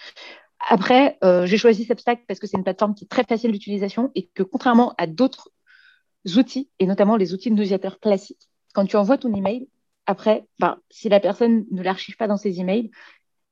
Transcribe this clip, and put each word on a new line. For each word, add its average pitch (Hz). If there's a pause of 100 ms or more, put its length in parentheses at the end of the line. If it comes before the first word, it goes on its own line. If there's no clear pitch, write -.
(680)
Après, 254
euh, 180
j'ai 202
choisi 226
Substack 233
parce 190
que 208
c'est 196
une 185
plateforme 208
qui -
est -
très 247
facile 226
d'utilisation 202
et -
que, 190
contrairement 240
à 170
d'autres 240 (880)
outils, 262 (100)
et 190
notamment 202
les 185
outils 208
de 214
newsletter 190 (120)
classiques, - (240)
quand 196
tu 190
envoies 208
ton 240
email, 202 (380)
après, 214 (140)
ben, 175 (120)
si -
la 202
personne 220
ne 185
l'archive 190
pas 226
dans 202
ses 185
emails, 214 (600)